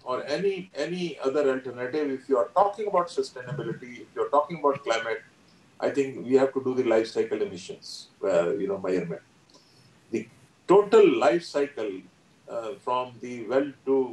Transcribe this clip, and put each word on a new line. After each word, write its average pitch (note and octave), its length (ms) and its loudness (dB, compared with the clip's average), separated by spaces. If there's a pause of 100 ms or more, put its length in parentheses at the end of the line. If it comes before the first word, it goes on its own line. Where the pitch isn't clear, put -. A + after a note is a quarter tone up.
or B2+ 220 -4
any, F3+ 500 -4
any E3 440 -4
other C3+ 300 0
alternative, C3 600 -4
if C3 180 -6
you B2+ 80 4
are A#2 120 2
talking G3+ 380 2
about F3+ 200 2
sustainability, A#2+ 960 -8
if G#2 140 -20
you're A2 140 -2
talking D3+ 300 0
about C#3 240 0
climate, A2+ 380 -2 (580)
I A#2 100 0
think C3+ 360 -2
we B2+ 100 4
have C3+ 180 4
to C3 100 -2
do B2+ 120 -2
the B2+ 80 2
life A2+ 240 2
cycle A2 340 -2
emissions, - 680 -10 (140)
uh, E2+ 280 2
you F#2+ 160 -2
know, G2 100 -2
measurement. F#2 440 -4 (880)
The A2+ 160 -4 (400)
total G3+ 500 8
life D3+ 260 4
cycle, A2 580 -4 (460)
uh, A#2 260 -8 (100)
from B2+ 380 -2
the B2 240 -10
well C3+ 260 0 (140)
to C3+ 100 2 (180)